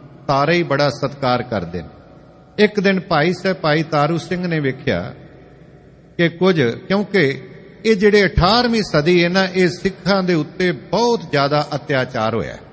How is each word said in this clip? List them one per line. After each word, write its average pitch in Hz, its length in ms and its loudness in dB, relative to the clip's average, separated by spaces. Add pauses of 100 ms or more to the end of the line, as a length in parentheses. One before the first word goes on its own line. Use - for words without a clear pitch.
(260)
ਸਾਰੇ 143 280 2
ਹੀ 175 80 2
ਬੜਾ 143 280 0
ਸਤਿਕਾਰ 123 520 -2
ਕਰਦੇ 87 400 -6
ਨੇ। 78 60 -16 (760)
ਇੱਕ 208 160 0
ਦਿਨ 190 200 2
ਭਾਈ 160 320 0
ਸਾਹਿਬ, 185 240 -2
ਭਾਈ 156 260 0
ਤਾਰੂ 156 360 0
ਸਿੰਘ 180 280 -6
ਨੇ 160 140 -2
ਵੇਖਿਆ 123 540 -2 (1000)
ਕਿ 170 120 2
ਕੁਝ, 165 340 2
ਕਿਉਂਕਿ 170 800 0 (420)
ਇਹ 220 120 4
ਜਿਹੜੇ 202 300 4
ਅਠਾਰਵੀਂ 226 560 2
ਸਦੀ 170 420 2
ਹੈ 175 40 2
ਨਾ, 190 160 0
ਇਹ 180 240 0
ਸਿੱਖਾਂ 190 540 -2
ਦੇ 180 120 0
ਉੱਤੇ 170 380 -2
ਬਹੁਤ 220 480 -2 (100)
ਜ਼ਿਆਦਾ 147 440 0
ਅਤਿਆਚਾਰ 127 600 -2
ਹੋਇਆ। 69 240 -6 (140)